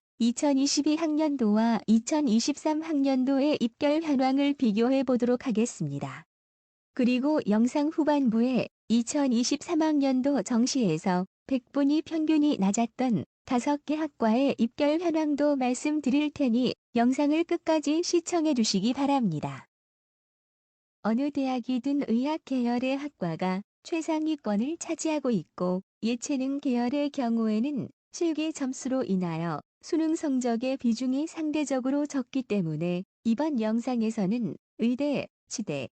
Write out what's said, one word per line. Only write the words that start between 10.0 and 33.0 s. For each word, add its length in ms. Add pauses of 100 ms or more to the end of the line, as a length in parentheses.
정시에서 840 (180)
백분위 560
평균이 560
낮았던 640 (220)
다섯 400
개 80
학과의 640
입결 440
현황도 560
말씀드릴 720
테니 420 (220)
영상을 480
끝까지 600
시청해 520
주시기 380
바랍니다. 720 (1400)
어느 260
대학이든 800
의학 380
계열의 520
학과가 640 (220)
최상위권을 920
차지하고 520
있고 540 (180)
예체능 580
계열의 520
경우에는 760 (220)
실기 400
점수로 520
인하여 580 (200)
수능 340
성적의 600
비중이 500
상대적으로 800
적기 340
때문에 600 (200)